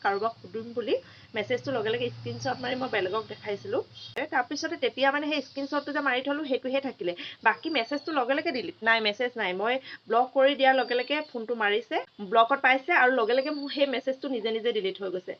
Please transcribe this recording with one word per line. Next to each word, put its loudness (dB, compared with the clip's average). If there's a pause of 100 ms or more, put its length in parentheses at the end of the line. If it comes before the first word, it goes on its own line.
কাৰোবাক 0
সুধিম -10
বুলি -2 (400)
মেছেজটো -4
লগে -2
লগে -2
স্ক্ৰীণশ্বট -6
মাৰি -4
মই -4
বেলেগক -2
দেখাইছিলোঁ। -6 (440)
তাৰপিছতে -2
তেতিয়া, 0
মানে, 0
সেই -2
স্ক্ৰীণশ্বটটো -6
যে -2
মাৰি 0
থ'লোঁ, -4
সেইটোহে -2
থাকিলে। -4 (300)
বাকী 2
মেছেজটো -2
লগে 2
লগে -2
ডিলিট। -6
নাই, 4
মেছেজ 0
নাই। -2
মই 0 (340)
ব্লক 4
কৰি 6
দিয়াৰ 6
লগে 0
লগে 0
ফোনটো -6
মাৰিছে। 0 (260)
ব্লকত 4
পাইছে 2
আৰু 6
লগে 2
লগে 2
মোৰ -4
সেই 2
মেছেজটো -4
নিজে -4
নিজে 0
ডিলিট -2
হৈ -6
গৈছে। -8